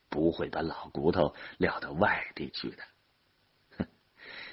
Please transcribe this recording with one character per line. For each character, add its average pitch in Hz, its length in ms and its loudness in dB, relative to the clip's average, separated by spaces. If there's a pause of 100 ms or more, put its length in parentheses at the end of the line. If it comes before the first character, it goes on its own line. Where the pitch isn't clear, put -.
不 82 240 4
会 73 160 -2
把 78 140 -4
老 80 280 -4
骨 73 220 2
头 85 240 4 (220)
撂 - 240 2
到 - 100 -6
外 92 420 2
地 - 160 -6
去 - 200 -8
的。 - 140 -12 (920)
<laughs> - 20 -
哼， - 100 -2 (640)